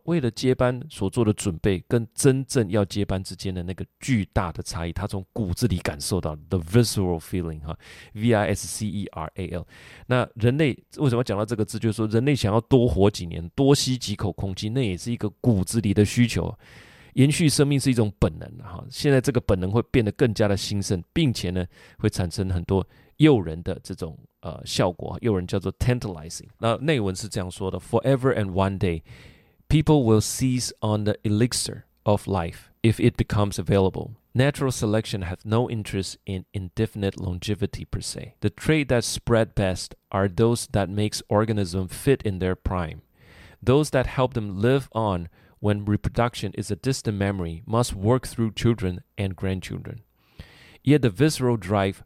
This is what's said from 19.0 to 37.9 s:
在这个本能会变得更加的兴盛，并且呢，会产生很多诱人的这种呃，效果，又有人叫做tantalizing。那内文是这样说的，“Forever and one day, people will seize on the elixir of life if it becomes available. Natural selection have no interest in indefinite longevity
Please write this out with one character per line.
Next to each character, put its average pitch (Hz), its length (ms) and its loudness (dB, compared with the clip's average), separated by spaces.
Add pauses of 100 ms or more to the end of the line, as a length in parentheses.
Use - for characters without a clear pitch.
在 131 100 6
这 127 100 0
个 123 80 0
本 98 200 2
能 90 100 -2
会 110 100 2 (120)
变 123 120 4
得 104 100 -2
更 123 200 4
加 104 140 2
的 101 100 2
兴 101 240 -4
盛， 95 220 -2 (100)
并 156 180 2
且 92 200 -4
呢， 92 120 -2 (360)
会 107 100 0
产 92 220 -2
生 92 180 -4
很 87 140 -4
多 95 200 0 (340)
诱 147 220 6
人 80 220 -6
的 82 220 -6
这 95 100 -12
种 82 240 -10 (300)
呃， 67 180 -10
效 - 240 0
果， - 300 -8
又 113 140 0
有 95 40 2
人 90 80 -4
叫 98 140 -4
做 92 140 -4
tantalizing。 101 720 -4 (120)
那 113 180 0
内 139 240 0
文 95 120 -2
是 92 140 -8
这 95 100 -8
样 90 140 -4
说 95 180 -6
的， 92 80 -4
“Forever 123 560 2
and 98 200 -2
one 95 260 0
day, 85 220 0 (680)
people 151 380 4
will 110 160 6
seize 127 580 -2
on 107 240 0
the 104 200 0
elixir 107 580 0 (220)
of 104 260 0
life 87 400 -6 (120)
if 110 160 4
it - 200 2
becomes 104 420 0
available. 95 520 2 (220)
Natural 135 380 2
selection 110 520 -2
have 87 200 -6
no 110 260 0
interest 101 540 -6
in 95 300 -8
indefinite 98 640 -4
longevity 95 760 -4